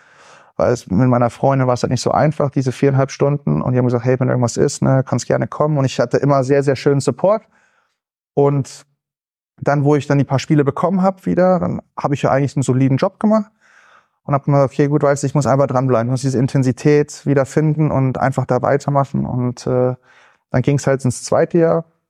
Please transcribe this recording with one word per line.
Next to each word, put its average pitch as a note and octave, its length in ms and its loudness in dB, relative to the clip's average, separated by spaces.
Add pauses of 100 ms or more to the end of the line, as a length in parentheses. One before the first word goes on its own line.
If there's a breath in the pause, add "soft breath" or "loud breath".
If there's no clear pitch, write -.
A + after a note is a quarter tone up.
(560 loud breath)
weil G#2 160 2
es, - 160 -6
mit B2+ 200 2
meiner B2 220 2
Freundin C3+ 380 0
war B2 60 0
es A#2+ 80 -6
halt - 80 -2
nicht B2+ 100 -2
so - 100 -2
einfach, C#3+ 400 0
diese C3 220 -2
viereinhalb C3+ 400 0
Stunden. D3 500 -2
Und B2+ 120 -2
die B2 40 0
haben B2 60 2
gesagt, A#2+ 200 0
„Hey, B2+ 140 2
wenn B2+ 100 -2
irgendwas B2 280 0
ist, - 260 -2
ne, C3+ 240 2
kannst B2+ 200 -4
gerne C3 200 -2
kommen.“ D3+ 320 -2
Und C3+ 60 0
ich - 160 -2
hatte A#2+ 160 0
immer C#3 260 2
sehr, C#3 220 2
sehr C#3 120 0
schönen C#3 240 0
Support. F#3 420 0 (920)
Und C#3+ 520 0 (720)
dann, C#3+ 240 0
wo D3 100 4
ich C#3+ 120 -2
dann C#3+ 120 0
die C#3+ 60 2
paar C3+ 160 -2
Spiele D3 240 2
bekommen F3 380 -2
hab F#3+ 240 -2
wieder, F3+ 340 2
dann F3 200 -4 (160)
hab C#3+ 160 -4
ich C#3 100 -2
ja - 80 2
eigentlich C3+ 260 0
einen C#3+ 80 2
soliden C3 320 2
Job F#3 240 -2
gemacht G#3+ 320 0 (720 soft breath)
und C#3+ 100 -2
hab C#3 140 -2
mir C#3+ 60 4
gesagt, C#3 180 2
„Okay, C#3+ 160 0
gut, C#3+ 140 0
weißt C#3 200 2
du, C#3+ 40 0
ich C3+ 80 -4
muss C#3+ 120 0
einfach C3+ 220 2
dranbleiben, B2 400 0
ich B2 40 -2
muss B2+ 100 -2
diese C3 160 -2
Intensität C#3 880 0
wieder C#3 200 2
finden D3+ 440 0
und C3 280 0
einfach C3 280 -2
da B2 160 0
weitermachen.“ C#3 640 -2
Und, B2 400 -6
äh, B2+ 280 0 (560 soft breath)
dann B2+ 120 0
ging's C#3+ 240 0
halt C3+ 180 0
ins B2 200 -4
zweite E3 340 0
Jahr E3 260 2 (260)